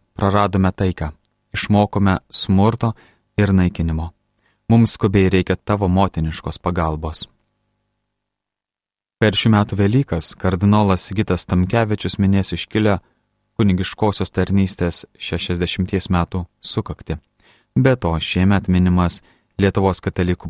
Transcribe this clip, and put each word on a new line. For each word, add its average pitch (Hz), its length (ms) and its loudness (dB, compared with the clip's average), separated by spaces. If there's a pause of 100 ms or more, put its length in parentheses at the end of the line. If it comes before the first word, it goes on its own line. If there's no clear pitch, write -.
(180)
praradome 98 560 0
taiką, 87 380 -4 (420)
išmokome 101 640 2 (100)
smurto 110 680 0 (420)
ir 98 160 2
naikinimo. 85 560 0 (580)
Mums 117 300 4
skubiai 98 320 2
reikia 92 260 0
tavo 104 320 -2
motiniškos 82 720 -2
pagalbos. 80 680 -4 (1900)
Per 107 160 2
šių - 160 2
metų 104 300 2
Velykas 101 580 0
kardinolas 98 720 2
Sigitas 95 400 -2
Tamkevičius 98 760 0
minės 98 320 2
iškilę 104 460 0 (580)
kunigiškosios 98 720 0
tarnystės 92 760 -2 (120)
šešiasdešimties 90 960 -4
metų 87 300 -2 (160)
sukaktį. - 560 -6 (580)
Be 131 220 2
to, 87 240 -2
šiemet 95 480 0
minimas 90 560 0 (340)
Lietuvos 95 460 0
katalikų 90 460 -2